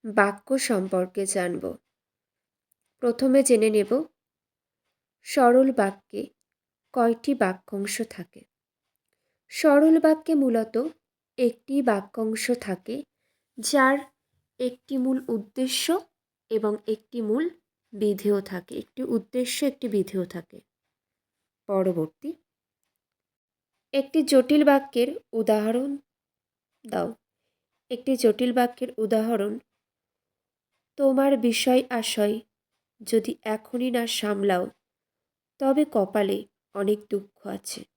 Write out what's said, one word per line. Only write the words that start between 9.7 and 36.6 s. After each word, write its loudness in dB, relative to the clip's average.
বাক্যে 2
মূলত 0
একটি 0
বাক্যাংশ -2
থাকে, -8
যার 2
একটি -6
মূল -2
উদ্দেশ্য -4
এবং -2
একটি -6
মূল -2
বিধেয় 0
থাকে। -12
একটি -12
উদ্দেশ্য, -4
একটি -4
বিধেয় -2
থাকে। -16
পরবর্তী, -2
একটি 0
জটিল 4
বাক্যের 2
উদাহরণ -2
দাও। -6
একটি -2
জটিল 0
বাক্যের -2
উদাহরণ, -2
"তোমার 4
বিষয় 2
আশয় -2
যদি -2
এখনই -4
না -2
সামলাও, -2
তবে 2
কপালে -2